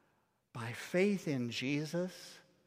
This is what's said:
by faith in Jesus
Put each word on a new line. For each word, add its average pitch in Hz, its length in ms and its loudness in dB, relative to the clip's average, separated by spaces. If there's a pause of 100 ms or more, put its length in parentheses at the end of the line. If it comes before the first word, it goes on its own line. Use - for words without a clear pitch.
(520)
by 117 200 -4
faith 185 540 2
in 127 220 2
Jesus 147 640 0 (540)